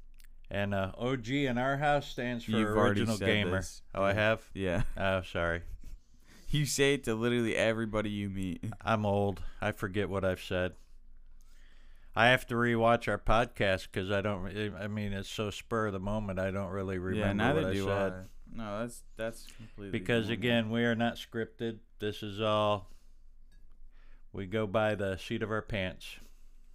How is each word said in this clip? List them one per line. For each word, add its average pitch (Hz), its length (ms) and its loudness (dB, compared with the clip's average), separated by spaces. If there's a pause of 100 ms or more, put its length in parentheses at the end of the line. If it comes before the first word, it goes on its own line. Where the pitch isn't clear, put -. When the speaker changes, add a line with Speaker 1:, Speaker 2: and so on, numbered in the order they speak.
(500)
Speaker 1:
And, 101 240 0
uh, 95 240 0
O 127 180 0
G 131 300 0
in 120 120 0
our 135 180 2
house 147 320 2
stands 123 360 -4
for 110 80 -4
Speaker 2:
You've 107 240 2
already 104 240 4
Speaker 1:
original 110 160 2
Speaker 2:
said 95 100 0
Speaker 1:
gamer. 101 320 4
Speaker 2:
this. - 240 -8 (120)
Speaker 1:
Oh, 95 80 2
I 98 80 6
Speaker 2:
Yeah. 98 40 4
Speaker 1:
have? 107 400 2
Speaker 2:
Yeah. 95 280 2 (140)
Speaker 1:
Oh, 95 260 2
sorry. 85 440 0
Speaker 2:
<laughs> - 60 -8 (800)
You 147 140 4
say 139 280 4
it 139 100 -4
to 113 100 0
literally 117 400 2
everybody 107 560 2
you 101 180 -2
meet. 95 440 -4
<laughs> 101 80 -14
Speaker 1:
I'm 107 260 2
old. 101 340 2 (200)
I 104 100 0
forget 101 400 -2
what 95 140 0
I've 92 180 2
said. 90 320 -2 (1400)
I 113 140 8
have 127 200 6
to 123 60 -2
rewatch 117 540 4
our 104 100 2
podcast 110 760 2
'cause 95 180 -2
I 101 100 2
don't 98 220 -2
re-, 101 320 -4
I 98 140 -6
mean, 104 240 -4
it's 98 160 -6
so 107 220 -4
spur 110 360 -2
of 101 60 0
the 95 80 -4
moment, 101 400 -2
I 95 100 2
don't 95 200 -2
really 95 260 -2
Speaker 2:
Yeah, 90 60 -2 (260)
Speaker 1:
remember 101 60 2
Speaker 2:
neither 117 280 2
Speaker 1:
what 92 80 0
I - 20 0
Speaker 2:
do 98 120 0
Speaker 1:
said. 98 280 2
Speaker 2:
I. 92 100 -10 (300)
No, 107 280 -6
that's, 120 240 -8 (120)
that's 113 300 -6 (100)
completely 104 400 -8
Speaker 1:
Because, 117 300 2
Speaker 2:
normal. 110 60 0
Speaker 1:
again, 117 380 2
we 117 140 2
are 117 120 4
not 117 180 2
scripted. 113 640 -6 (220)
This 104 240 -4
is 101 160 -4
all, 107 500 4 (1400)
we 98 140 -6
go 110 200 0
by 107 300 2
the 95 220 -2
seat 117 240 -4
of 107 100 -2
our 107 100 -2
pants. 92 540 -6 (580)